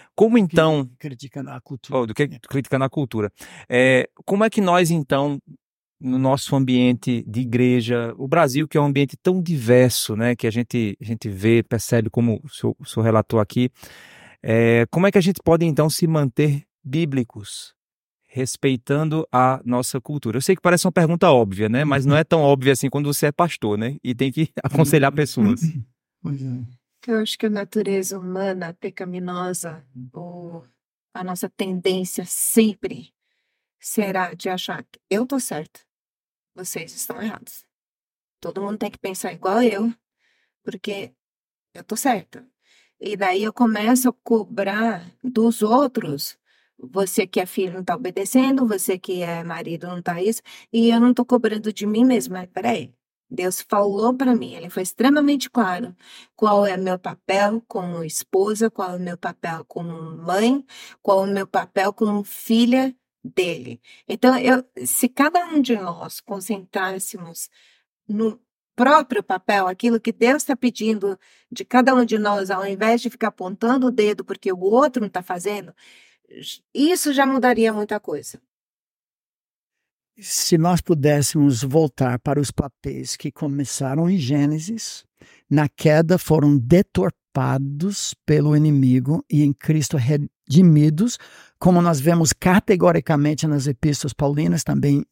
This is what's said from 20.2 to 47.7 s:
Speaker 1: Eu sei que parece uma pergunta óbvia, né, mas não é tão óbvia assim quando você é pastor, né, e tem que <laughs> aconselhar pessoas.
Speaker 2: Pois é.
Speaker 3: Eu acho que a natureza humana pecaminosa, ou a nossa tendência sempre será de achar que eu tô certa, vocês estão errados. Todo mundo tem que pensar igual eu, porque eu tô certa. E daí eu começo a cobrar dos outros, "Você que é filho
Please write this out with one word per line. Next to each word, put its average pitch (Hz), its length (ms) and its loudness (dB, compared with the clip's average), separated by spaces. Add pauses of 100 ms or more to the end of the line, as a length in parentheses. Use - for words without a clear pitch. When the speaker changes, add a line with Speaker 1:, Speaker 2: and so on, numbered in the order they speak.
Speaker 1:
Eu 135 40 -4
sei 190 140 2
que - 60 -6
parece 175 240 2
uma 185 60 0
pergunta 170 400 4
óbvia, 107 360 4
né, 123 160 0
mas 139 220 0
não 143 100 4
é 156 80 4
tão 160 180 2
óbvia 139 320 4
assim 131 160 -2
quando 143 240 -4
você 147 140 0
é 147 40 -2
pastor, 120 460 -2
né, 123 260 -4
e 123 100 -4
tem 131 180 -2
que 156 240 -2
<laughs> - 80 -6
aconselhar 143 500 2
pessoas. 123 480 0 (600)
Speaker 2:
Pois 143 200 -8
é. 131 180 -8 (480)
Speaker 3:
Eu 226 120 0
acho 214 180 -6
que - 80 -4
a 214 40 0
natureza 196 680 -4
humana 185 540 -6
pecaminosa, 180 1120 -10 (300)
ou 175 500 -16 (500)
a 185 100 -12
nossa 180 260 -8
tendência 185 760 -6
sempre - 880 -2 (680)
será 185 540 -4
de 175 160 -10
achar 180 340 -8
que - 160 -20 (100)
eu 214 160 0
tô 269 140 -4
certa, 165 400 -10 (760)
vocês 170 380 -12
estão - 280 -12
errados. - 440 -12 (760)
Todo 190 200 -8
mundo 202 160 -6
tem 208 140 -6
que - 80 -20
pensar 190 340 -8
igual 196 300 0
eu, 226 300 0 (680)
porque 196 500 -12 (600)
eu 180 100 -20
tô - 120 -12
certa. 226 500 -4 (540)
E 208 160 -8
daí 190 280 -2
eu 214 100 -4
começo 240 560 2
a - 40 0 (100)
cobrar 202 840 -2 (140)
dos 233 380 0
outros, 220 760 0 (400)
"Você 185 480 -2
que 185 140 -4
é 185 60 0
filho 185 300 -4